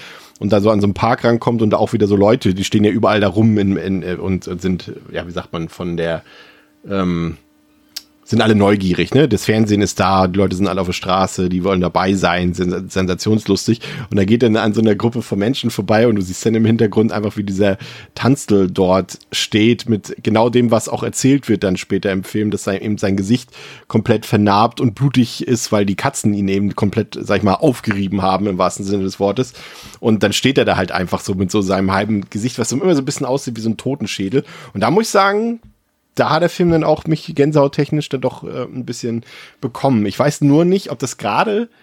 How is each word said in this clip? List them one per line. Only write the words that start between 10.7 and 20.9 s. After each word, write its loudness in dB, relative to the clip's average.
auf -2
der -2
Straße, 0
die -2
wollen 2
dabei 2
sein, 0
sind -4
sensationslustig. 0
Und -4
da 2
geht 4
dann 4
an 0
so -2
einer 4
Gruppe -2
von -6
Menschen -2
vorbei 2
und 2
du 0
siehst -6
dann 2
im 2
Hintergrund 2
einfach, -4
wie -4
dieser 0
Tanzl 2
dort 0
steht 0
mit -2
genau 4
dem, 4
was 0
auch -6